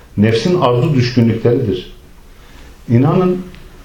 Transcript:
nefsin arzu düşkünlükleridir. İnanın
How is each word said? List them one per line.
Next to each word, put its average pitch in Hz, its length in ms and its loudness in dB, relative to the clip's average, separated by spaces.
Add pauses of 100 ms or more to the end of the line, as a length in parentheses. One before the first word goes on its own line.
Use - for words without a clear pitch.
(180)
nefsin 113 440 0
arzu 123 320 0
düşkünlükleridir. 117 1000 0 (960)
İnanın 175 480 2 (480)